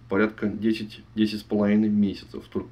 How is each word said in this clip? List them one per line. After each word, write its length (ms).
порядка 380
десять, 540
десять 260
с 20
половиной 460
месяцев. 600
Только 220